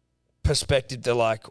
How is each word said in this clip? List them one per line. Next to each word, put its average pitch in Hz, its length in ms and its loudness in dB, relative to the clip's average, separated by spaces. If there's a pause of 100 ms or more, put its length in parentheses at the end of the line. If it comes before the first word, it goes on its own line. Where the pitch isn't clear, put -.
(440)
perspective 135 600 -2
to, 120 100 2
like, 113 380 0